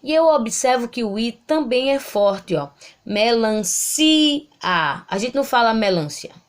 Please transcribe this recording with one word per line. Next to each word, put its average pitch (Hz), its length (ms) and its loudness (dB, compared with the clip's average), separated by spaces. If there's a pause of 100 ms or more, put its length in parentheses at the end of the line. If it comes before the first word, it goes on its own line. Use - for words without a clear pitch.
E 269 100 -6
eu 320 140 4
observo 254 600 2
que 240 160 -6
o 202 140 -4
I 226 140 -2
também 269 600 -2
é 277 60 2
forte, 202 560 -2
ó. 143 140 -2 (360)
Melancia. 233 1400 2 (200)
A 170 560 -2
gente 240 160 -4
não 277 100 0
fala 233 300 2
melancia. 190 580 -2 (160)